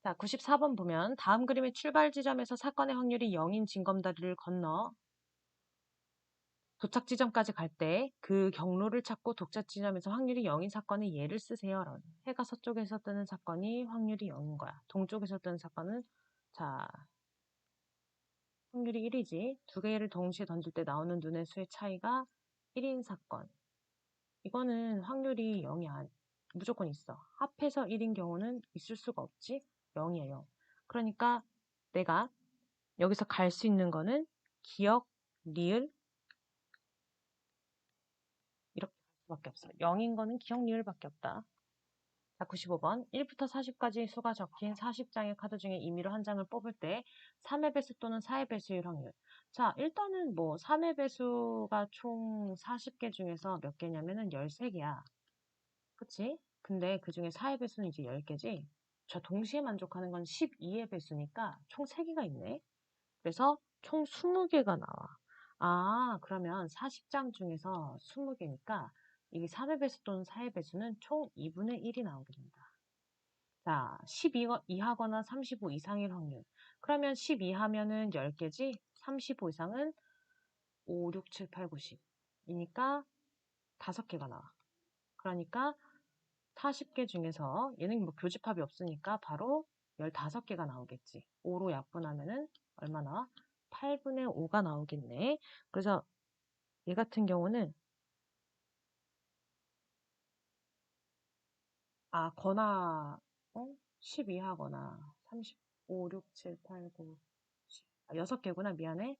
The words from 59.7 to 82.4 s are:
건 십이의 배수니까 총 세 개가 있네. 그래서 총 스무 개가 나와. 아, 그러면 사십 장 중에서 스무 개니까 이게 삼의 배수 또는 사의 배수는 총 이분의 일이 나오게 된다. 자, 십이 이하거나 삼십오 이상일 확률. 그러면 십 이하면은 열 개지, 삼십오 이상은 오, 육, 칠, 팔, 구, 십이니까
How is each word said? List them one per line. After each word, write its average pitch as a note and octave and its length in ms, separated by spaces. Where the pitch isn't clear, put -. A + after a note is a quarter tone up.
건 F3 140
십이의 G#3+ 640
배수니까 D3+ 680
총 C#4 180
세 E4 180
개가 D#4+ 200
있네. D#3+ 360
그래서 C4 340
총 D#4 220
스무 F4+ 440
개가 G#3+ 280
나와. - 400
아, G3 640
그러면 F3 440
사십 - 420
장 C4+ 220
중에서 E3 720
스무 C4+ 340
개니까 E3+ 560
이게 E3+ 160
삼의 C4+ 320
배수 C4+ 240
또는 F#3 220
사의 A#3 260
배수는 G3+ 480
총 D4+ 380
이분의 F3+ 480
일이 A#3 180
나오게 C#3 300
된다. - 400
자, C#3 320
십이 A#3+ 420
이하거나 A3 560
삼십오 A#3+ 480
이상일 F#3+ 420
확률. D3 300
그러면 C#4+ 340
십 B3+ 280
이하면은 G#3+ 720
열 D3 200
개지, G#3 420
삼십오 C4 560
이상은 G#3+ 420
오, F3 260
육, F#3+ 180
칠, - 180
팔, F3+ 200
구, D3 100
십이니까 B3 1300